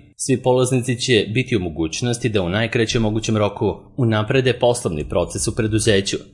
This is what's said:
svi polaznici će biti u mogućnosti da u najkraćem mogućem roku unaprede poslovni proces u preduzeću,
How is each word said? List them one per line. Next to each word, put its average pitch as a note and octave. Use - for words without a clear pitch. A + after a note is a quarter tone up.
svi C3
polaznici B2+
će A#2
biti B2
u -
mogućnosti F2+
da G#2
u F2
najkraćem A2+
mogućem A2
roku G2+
unaprede A#2
poslovni F2+
proces F#2+
u F2+
preduzeću, G#2+